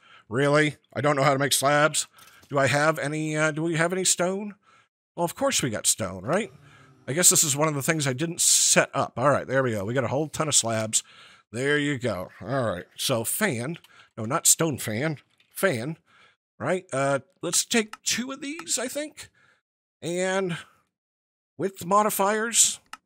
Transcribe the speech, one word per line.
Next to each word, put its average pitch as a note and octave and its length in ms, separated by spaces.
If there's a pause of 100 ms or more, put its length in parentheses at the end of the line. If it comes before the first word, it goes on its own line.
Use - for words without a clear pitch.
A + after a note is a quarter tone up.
(300)
Really? C#3+ 460 (180)
I A2 80
don't D3 140
know C3+ 80
how C#3+ 100
to C3 40
make C#3 140
slabs. D3 540 (440)
Do C#3+ 80
I C3+ 80
have D3+ 320
any, D3+ 380
uh, D#3 140
do D#3 120
we E3 140
have E3 160
any F#3 120
stone? F#3+ 500 (600)
Well, E3+ 100
of E3 100
course C4+ 280
we C#3+ 60
got G#2 180
stone, F#2 380
right? F3 260 (560)
I B2 60
guess F3 160
this E3 160
is C#3 100
one D3+ 140
of D3+ 60
the C#3 80
things D#3+ 240
I C3 80
didn't E3 260
set - 540
up. B2 240
All B2+ 100
right, G2+ 180
there C3 160
we B2 100
go. G2+ 120
We A2 80
got B2+ 120
a A2 40
whole D3 200
ton D#3 200
of C#3 60
slabs. A2 480 (500)
There C3+ 240
you C#3+ 220
go. G#2 320 (100)
All B2 240
right, F2 220 (100)
so A#2 260
fan. C#3+ 540 (400)
No, A2+ 80
not C3+ 220
stone D#3 320
fan. C3 400 (320)
Fan, D#3 480 (600)
right? F3+ 340
Uh, C#3 280 (220)
let's E3 220
take A3 380
two B3+ 300
of C4+ 80
these, E4 380
I B3 100
think. D4+ 400 (760)
And F#3 540 (1000)
with F3+ 300
modifiers, G#3 960 (260)